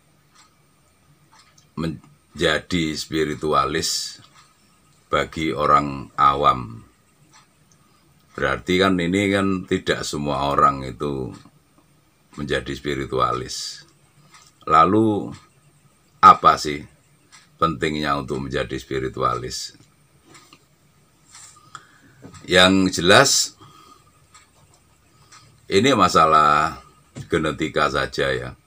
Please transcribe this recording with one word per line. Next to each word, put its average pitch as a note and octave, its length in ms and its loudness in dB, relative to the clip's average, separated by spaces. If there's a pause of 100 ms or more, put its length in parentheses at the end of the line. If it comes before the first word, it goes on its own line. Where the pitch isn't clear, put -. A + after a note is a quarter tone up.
(1800)
menjadi D#2+ 1200 -4
spiritualis D2 1300 -4 (880)
bagi D#2 400 -4
orang D2 640 0
awam. C#2 720 0 (1500)
Berarti C#2 400 -2
kan F#2+ 240 2
ini G2 320 0
kan G2 320 -2
tidak - 400 -2
semua C#2+ 480 -4
orang C#2 320 2
itu C2 480 -8 (1040)
menjadi C#2 320 -4
spiritualis. B1+ 1120 -6 (880)
Lalu F2+ 640 2 (880)
apa - 400 8
sih D2 240 -8 (720)
pentingnya D2+ 560 -2
untuk C#2 320 -6
menjadi C2 320 -6
spiritualis? B1+ 960 -6 (2750)
Yang F#2 560 4
jelas A2 280 6 (2250)
ini A#2+ 320 2
masalah D#2 800 4 (560)
genetika D#2 560 0
saja C2+ 400 -2
ya. B1+ 200 -4 (180)